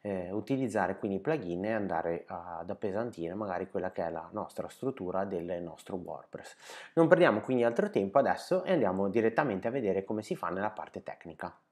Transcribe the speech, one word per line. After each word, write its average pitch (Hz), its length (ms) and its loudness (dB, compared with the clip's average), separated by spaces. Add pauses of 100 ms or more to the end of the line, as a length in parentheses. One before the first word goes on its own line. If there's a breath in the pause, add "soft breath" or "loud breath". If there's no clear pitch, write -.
eh, 92 300 -4
utilizzare 104 640 0
quindi 98 220 -2
plugin 95 480 -2
e 110 60 0
andare 85 560 0
ad 87 420 -8
appesantire 92 640 -4
magari 92 340 -4
quella 92 220 -2
che 87 160 -2
è 82 40 -2
la 82 220 -6
nostra 90 360 -6
struttura 95 560 -4
del 87 360 -4
nostro 85 360 -8
WordPress. 80 600 -10 (380 loud breath)
Non 165 140 6
perdiamo 147 320 8
quindi 123 240 2
altro 196 260 4
tempo 104 280 4
adesso 135 400 2 (120)
e 185 40 6
andiamo 98 340 2
direttamente 113 600 2
a - 20 0
vedere 98 340 0
come 110 180 -4
si 170 140 -4
fa 90 140 -4
nella 95 200 -2
parte - 320 -10
tecnica. - 560 -10 (140)